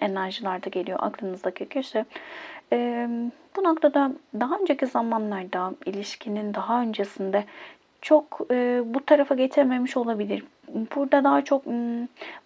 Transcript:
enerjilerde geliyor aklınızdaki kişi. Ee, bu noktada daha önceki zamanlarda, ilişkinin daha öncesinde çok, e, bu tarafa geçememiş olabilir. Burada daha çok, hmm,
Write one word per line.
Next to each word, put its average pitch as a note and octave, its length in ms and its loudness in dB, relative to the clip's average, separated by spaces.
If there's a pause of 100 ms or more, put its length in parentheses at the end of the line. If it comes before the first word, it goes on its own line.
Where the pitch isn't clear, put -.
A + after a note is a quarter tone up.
enerjilerde F#3+ 680 -4
geliyor F#3 320 -4
aklınızdaki F#3 680 -4
kişi. B3 360 -2 (680)
Ee, A#3+ 360 0 (460)
bu G4 80 0
noktada D4 480 4 (280)
daha C4 180 0
önceki D#4 280 0
zamanlarda, G#3 880 -2 (120)
ilişkinin G#3 680 -6
daha A#3 280 0
öncesinde G3+ 600 -2 (580)
çok, - 400 4 (100)
e, B3 340 2
bu A#3+ 200 -2
tarafa C#4+ 300 6
geçememiş B3+ 640 2
olabilir. G#3 460 -2 (520)
Burada C#4 280 4
daha C#4+ 200 6
çok, C#4 220 0
hmm, A#3+ 420 -2 (380)